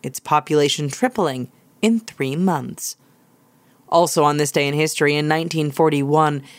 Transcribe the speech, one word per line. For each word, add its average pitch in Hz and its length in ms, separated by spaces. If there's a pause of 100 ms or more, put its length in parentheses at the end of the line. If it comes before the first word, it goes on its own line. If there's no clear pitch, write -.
its 135 160
population 147 680
tripling 143 600 (320)
in 226 200
three 139 340
months. 160 640 (920)
Also 165 380
on 147 100
this 147 160
day 143 160
in 143 60
history, 151 420
in 151 140
nineteen 160 420
forty-one, 147 720 (160)